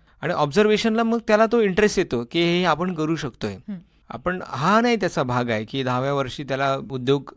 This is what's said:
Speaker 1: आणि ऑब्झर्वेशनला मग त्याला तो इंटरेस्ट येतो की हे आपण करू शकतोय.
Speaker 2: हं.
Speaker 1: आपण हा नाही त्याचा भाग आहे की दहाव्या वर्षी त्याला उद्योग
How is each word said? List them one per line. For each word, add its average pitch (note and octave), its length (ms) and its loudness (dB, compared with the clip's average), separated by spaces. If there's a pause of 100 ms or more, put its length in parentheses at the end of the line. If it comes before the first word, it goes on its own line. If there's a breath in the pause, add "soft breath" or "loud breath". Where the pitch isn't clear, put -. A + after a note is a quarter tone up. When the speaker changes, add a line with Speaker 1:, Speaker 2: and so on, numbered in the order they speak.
(200 loud breath)
Speaker 1:
आणि D#3 120 -4
ऑब्झर्वेशनला G#3+ 680 2
मग A#3 160 0
त्याला A3 280 4
तो A#3 140 2
इंटरेस्ट G3+ 380 2
येतो B2+ 320 0
की E3+ 120 0
हे F3 220 2
आपण F3 300 0
करू D#3 220 -2
शकतोय. B2 360 -6
Speaker 2:
हं. F3+ 260 -12 (300)
Speaker 1:
आपण F3+ 380 -6
हा E3 340 2
नाही A#3+ 160 2
त्याचा F3 260 0
भाग B2 280 0
आहे A2 140 -2
की C3+ 180 -6
दहाव्या B2+ 320 -2
वर्षी C#3 300 -4
त्याला C3+ 320 -2
उद्योग C3+ 600 -2